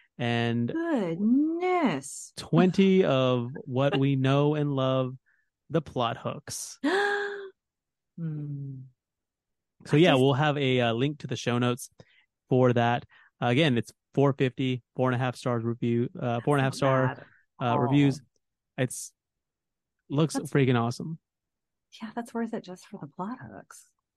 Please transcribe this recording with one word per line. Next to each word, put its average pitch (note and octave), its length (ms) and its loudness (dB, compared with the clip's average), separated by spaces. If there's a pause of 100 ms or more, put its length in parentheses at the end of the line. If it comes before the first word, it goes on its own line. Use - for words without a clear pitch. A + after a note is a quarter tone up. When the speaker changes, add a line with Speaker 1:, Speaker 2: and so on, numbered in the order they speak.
(180)
Speaker 1:
and A#2 540 0
Speaker 2:
Goodness. D4 1600 -2
Speaker 1:
twenty F#3 680 4
of B2+ 460 2 (140)
what C#3 340 0
we C#3 180 2
know C#3 380 2
and D3 200 -2
love, C3 400 0 (560)
the D3+ 120 0
plot A#2+ 340 -4
hooks. - 680 -10
Speaker 2:
<gasps> C#4+ 40 0 (1300)
Hmm. D3 580 -8 (1120)
Speaker 1:
So D3 100 2
Speaker 2:
I D3+ 40 6
Speaker 1:
yeah, F3 100 6
Speaker 2:
just C3+ 100 4
Speaker 1:
we'll C3+ 140 4
have D3 220 2
a, C3 240 2
uh, A#2 120 2
link C#3 260 -2
to - 80 -12
the B2+ 80 -8
show A#2+ 240 -2
notes B2 320 -2 (580)
for B2+ 240 4
that. A#2+ 320 0 (380)
Uh, B2 40 0
again, B2+ 300 2
it's - 160 -4 (220)
four C#3 180 4
fifty, B2+ 520 -2 (100)
four B2+ 160 0
and B2 60 0
a - 20 0
half B2+ 160 -2
stars A#2+ 300 -4
review, A#2 520 -2
uh, A#2+ 180 -4
Speaker 2:
That's A#2 100 -6
Speaker 1:
four D3 100 2
and C#3 60 2
a - 20 2
half C3 120 0
Speaker 2:
not - 20 -12
Speaker 1:
star C3+ 320 2
Speaker 2:
bad. - 160 -10 (400)
Speaker 1:
Uh, A#2+ 100 2
Speaker 2:
Aw. - 20 2
Speaker 1:
reviews. C#3 440 2 (560)
It's, - 360 -4 (1000)
looks D3 240 0
Speaker 2:
That's E3 160 -6
Speaker 1:
freaking B2+ 300 4
awesome. B2 380 -6 (840)
Speaker 2:
Yeah, G#3+ 120 -10
that's A#3+ 200 -10
worth A3+ 180 -6
it A3+ 120 -8
just F#3 220 -18
for G3+ 140 -16
the D#3 60 -14
plot F#3+ 340 -10
hooks. - 460 -20 (300)